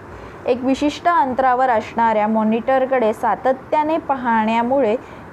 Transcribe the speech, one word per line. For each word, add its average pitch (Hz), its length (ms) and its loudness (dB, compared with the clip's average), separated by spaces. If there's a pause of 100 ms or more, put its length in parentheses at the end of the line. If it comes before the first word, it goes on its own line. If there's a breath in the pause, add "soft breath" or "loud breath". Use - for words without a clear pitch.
(460 loud breath)
एक 254 180 0
विशिष्ट 285 440 0
अंतरावर 262 600 2
असणाऱ्या 220 580 0
मॉनिटरकडे 226 880 2
सातत्याने 262 840 0
पाहण्यामुळे 240 1000 0 (360 loud breath)